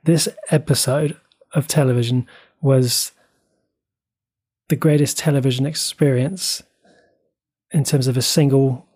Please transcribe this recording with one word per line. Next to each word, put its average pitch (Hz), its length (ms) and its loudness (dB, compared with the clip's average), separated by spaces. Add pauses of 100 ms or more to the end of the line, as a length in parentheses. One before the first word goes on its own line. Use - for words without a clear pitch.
this 165 240 2 (240)
episode 147 640 0 (360)
of 151 140 -2
television 123 600 0 (340)
was 131 520 0 (1500)
the 160 80 0
greatest 147 420 0
television 135 480 0
experience 147 960 -2 (1080)
in 139 140 0
terms 131 220 0
of 127 100 -2
a 127 40 0
single 135 640 2 (100)